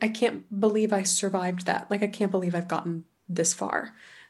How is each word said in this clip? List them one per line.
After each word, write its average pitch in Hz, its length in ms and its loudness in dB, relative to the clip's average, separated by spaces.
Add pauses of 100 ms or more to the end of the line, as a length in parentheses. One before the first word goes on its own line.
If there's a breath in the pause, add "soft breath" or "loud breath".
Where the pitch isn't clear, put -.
I 220 80 2
can't 214 500 -2
believe 214 340 4
I 190 100 2
survived 185 640 0
that. - 240 0
Like, 202 140 0
I 208 40 2
can't 202 240 0
believe 185 240 0
I've 175 120 -2
gotten 170 380 -4 (220)
this 165 260 0
far. - 400 -4 (360 loud breath)